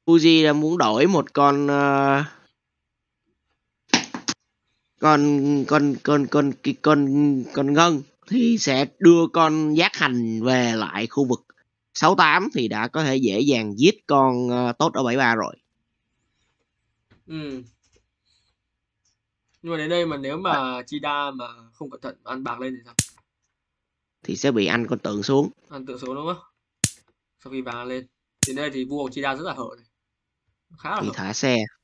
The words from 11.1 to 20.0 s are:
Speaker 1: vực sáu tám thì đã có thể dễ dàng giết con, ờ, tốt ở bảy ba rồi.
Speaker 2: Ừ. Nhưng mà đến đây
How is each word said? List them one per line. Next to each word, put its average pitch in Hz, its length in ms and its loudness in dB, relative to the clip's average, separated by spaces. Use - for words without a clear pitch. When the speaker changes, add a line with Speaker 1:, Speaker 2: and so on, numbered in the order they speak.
Speaker 1:
vực - 180 -4
sáu 165 200 2
tám 175 400 2
thì 117 140 -2
đã 110 200 -4
có 156 160 -2
thể 135 120 0
dễ 110 240 0
dàng 113 380 0
giết 175 160 4
con, 127 440 2
ờ, 123 280 -2
tốt 156 160 0
ở 131 100 -2
bảy 120 120 0
ba 123 180 2
rồi. 107 220 -4
Speaker 2:
Ừ. 147 360 -12
Nhưng 170 100 -8
mà 160 60 -4
đến 156 120 -4
đây 175 160 0